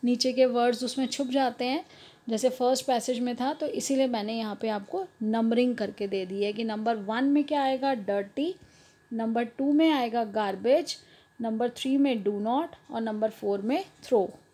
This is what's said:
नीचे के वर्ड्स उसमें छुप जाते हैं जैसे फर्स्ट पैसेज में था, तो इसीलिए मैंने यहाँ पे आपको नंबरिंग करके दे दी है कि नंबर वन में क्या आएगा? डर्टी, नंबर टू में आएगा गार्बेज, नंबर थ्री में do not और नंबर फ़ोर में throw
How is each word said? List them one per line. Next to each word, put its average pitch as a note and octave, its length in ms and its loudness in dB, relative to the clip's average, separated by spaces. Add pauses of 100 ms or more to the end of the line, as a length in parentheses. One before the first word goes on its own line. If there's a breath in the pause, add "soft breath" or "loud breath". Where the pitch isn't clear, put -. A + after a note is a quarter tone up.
नीचे B3 300 2
के B3+ 120 6
वर्ड्स A#3+ 380 2
उसमें B3+ 240 -2
छुप C4+ 200 -4
जाते B3 380 0
हैं C4+ 200 -2 (440 loud breath)
जैसे A3+ 200 2
फर्स्ट B3+ 360 0
पैसेज B3 340 0
में B3 160 -2
था, C4 180 -2
तो D4+ 140 -6
इसीलिए C4+ 400 0
मैंने A3+ 300 -4
यहाँ G#3+ 240 -6
पे A3+ 80 -2
आपको G3+ 360 -4 (180)
नंबरिंग A3+ 520 2
करके G3+ 320 -4
दे F#3+ 180 -2
दी G3 180 -4
है G#3 100 0
कि A3 100 -4
नंबर A3 320 -2
वन A3 300 -2
में C#4+ 180 4
क्या D4 200 0
आएगा? C4 300 2
डर्टी, G3+ 600 -2 (580 soft breath)
नंबर A3+ 320 0 (140)
टू C4+ 160 2
में D#4+ 180 6
आएगा A#3+ 320 0
गार्बेज, G#3+ 720 0 (420 soft breath)
नंबर A3+ 300 -2
थ्री C4 280 -2
में C4 260 2
do G3+ 220 0
not C4+ 300 -2 (160)
और A3+ 100 -4
नंबर A3 300 0
फ़ोर G3+ 300 -2
में C4+ 220 0 (200)
throw G#3 240 2 (260)